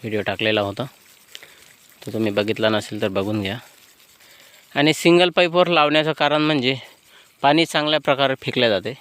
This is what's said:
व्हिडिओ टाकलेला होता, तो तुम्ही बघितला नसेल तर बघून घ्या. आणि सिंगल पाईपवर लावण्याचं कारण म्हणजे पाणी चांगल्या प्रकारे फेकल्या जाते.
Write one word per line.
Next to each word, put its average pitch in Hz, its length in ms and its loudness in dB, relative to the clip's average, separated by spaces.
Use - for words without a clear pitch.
व्हिडिओ 107 180 -4
टाकलेला 107 400 -2
होता, 101 220 -6
तो 107 80 -12
तुम्ही 110 180 -2
बघितला 104 380 -2
नसेल 107 320 -4
तर 110 60 -2
बघून 101 340 -4
घ्या. 98 160 -6
आणि 151 180 2
सिंगल 175 360 4
पाईपवर 175 380 2
लावण्याचं 156 440 2
कारण 151 300 0
म्हणजे 135 340 0
पाणी 151 240 4
चांगल्या 151 340 -2
प्रकारे 139 420 0
फेकल्या 123 280 0
जाते. 104 320 -2